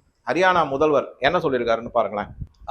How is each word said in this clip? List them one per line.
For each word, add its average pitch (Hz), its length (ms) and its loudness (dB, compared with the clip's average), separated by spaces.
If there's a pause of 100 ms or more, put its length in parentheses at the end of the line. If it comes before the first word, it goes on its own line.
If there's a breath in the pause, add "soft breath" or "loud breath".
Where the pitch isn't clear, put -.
(280)
ஹரியானா 175 360 2 (120)
முதல்வர் 147 340 2 (180)
என்ன 175 160 2
சொல்லியிருக்காருன்னு 117 540 -2
பாருங்களேன். 104 340 -2 (400)